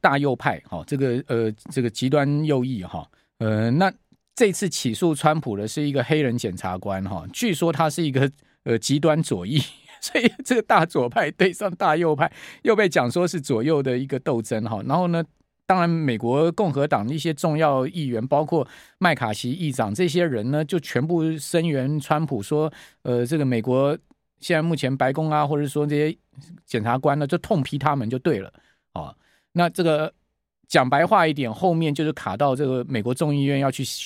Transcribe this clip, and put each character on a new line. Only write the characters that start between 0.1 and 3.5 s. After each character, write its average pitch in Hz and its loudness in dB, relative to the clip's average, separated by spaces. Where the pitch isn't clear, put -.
右 143 2
派， 113 -2
哦， 82 -8
这 147 -4
个， 135 0
呃， 113 0
这 135 -2
个 120 0
极 127 -2
端 143 2
右 135 2
翼 123 -6
哈。 82 -10
呃， 110 0